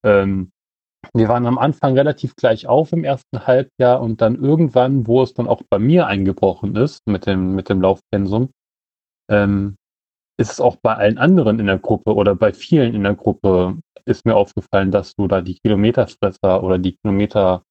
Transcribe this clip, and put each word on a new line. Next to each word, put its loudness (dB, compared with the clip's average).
Ähm, 0
wir 2
waren 0
am 0
Anfang 0
relativ -2
gleich -2
auf 0
im -4
ersten -6
Halbjahr 2
und -4
dann 2
irgendwann, 0
wo 4
es -6
dann -6
auch -2
bei 0
mir 2
eingebrochen -2
ist -2
mit -4
dem, -2
mit -8
dem 0
Laufpensum, -2
ähm, 0
ist -2
es -8
auch 2
bei 2
allen 0
anderen 2
in -4
der 0
Gruppe -2
oder 2
bei 0
vielen 0
in -4
der -2
Gruppe -2
ist -4
mir 2
aufgefallen, -2
dass -4
so -2
da 0
die -10
Kilometerfresser 0
oder 0
die -4
Kilometer -2